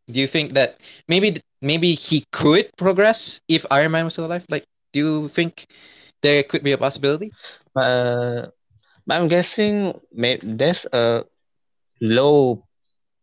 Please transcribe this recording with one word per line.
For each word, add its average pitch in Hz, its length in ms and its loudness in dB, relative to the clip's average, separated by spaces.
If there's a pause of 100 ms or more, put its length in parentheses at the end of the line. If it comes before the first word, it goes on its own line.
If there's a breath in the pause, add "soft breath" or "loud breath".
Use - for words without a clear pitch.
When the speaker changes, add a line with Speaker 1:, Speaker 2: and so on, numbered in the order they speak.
Speaker 1:
do 120 100 -4
you 135 80 0
think 147 280 -4
that 131 240 0 (320 loud breath)
maybe, 190 280 2 (200)
maybe 160 360 0
he - 360 -2
could 165 480 2
progress 196 600 0 (120)
if 160 200 0
Iron 151 200 2
Man 165 160 0
was 165 80 -8
still 165 120 -6
alive? 175 200 -8
Like, 156 160 -6 (320)
do 143 40 2
you 156 140 0 (220)
think 170 320 -4 (560 soft breath)
there 147 200 4
could - 200 -4
be 143 80 0
a 135 80 0
possibility? 143 520 -2 (440 loud breath)
Speaker 2:
Uh, 123 720 -2 (600)
but - 80 0
I'm 170 120 0
guessing 202 720 0 (120)
may-, 120 320 -2
there's 127 480 -2
a 117 320 0 (760)
low 127 640 2 (600)